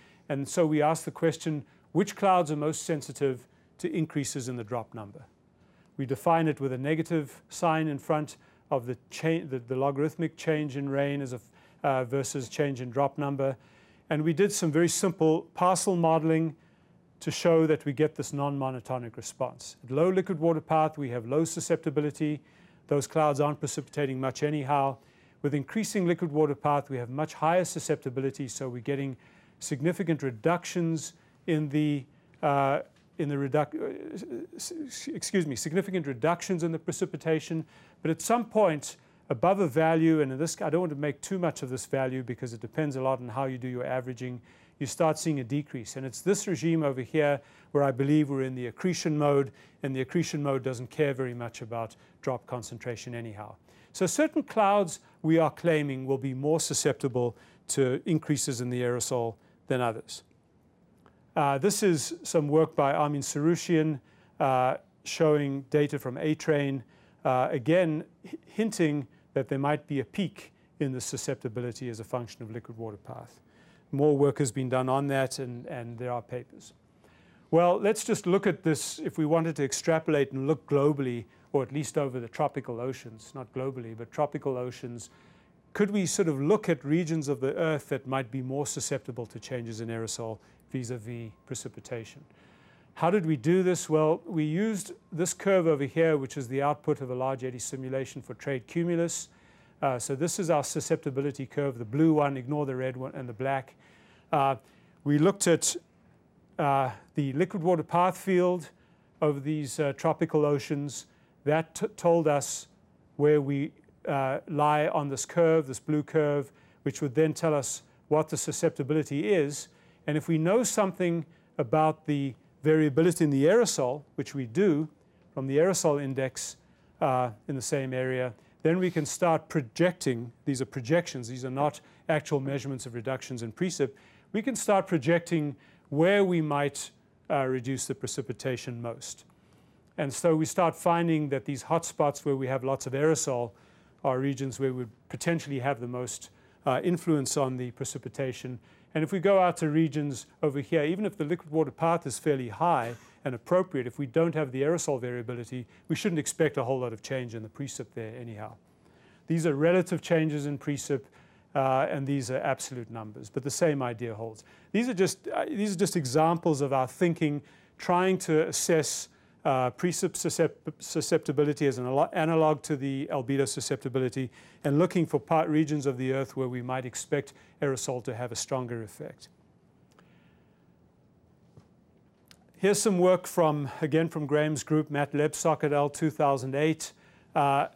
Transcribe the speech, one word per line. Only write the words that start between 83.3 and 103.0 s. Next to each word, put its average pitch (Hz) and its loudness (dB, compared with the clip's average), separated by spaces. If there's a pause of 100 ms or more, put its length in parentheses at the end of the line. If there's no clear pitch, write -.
not 131 -14
globally, 123 -6
but 117 -14
tropical 147 -2
oceans, 120 -10 (640)
could 208 2
we 202 2
sort 170 0
of 139 0
look 180 2
at 160 0
regions 156 0
of 139 -2
the 135 0
Earth 160 -2
that 131 -4
might 131 -2
be 131 -6
more 135 -4
susceptible 127 -6
to - -16
changes 113 -8
in 113 -8
aerosol 113 -8 (340)
vis-a-vis 117 -8 (160)
precipitation? 117 -12 (720)
How 160 2
did 190 4
we 156 2
do 165 4
this? 180 0
Well, 156 4
we 160 -2
used 180 -2 (180)
this 175 -2
curve 185 4
over 143 4
here, 160 4
which 135 -6
is 131 -6
the 135 -2
output 143 0
of 131 -8
a 127 -6
large 127 -4
eddy 127 -8
simulation 131 -6
for - -12
trade 131 -6
cumulus. 170 -2 (540)
Uh, 135 0
so 139 -6
this 160 -2
is 180 -2
our 151 2
susceptibility 143 -2
curve, 135 -4
the 117 -8
blue 151 4
one, 143 2
ignore 147 -4
the 135 -4
red 127 -4
one 131 -10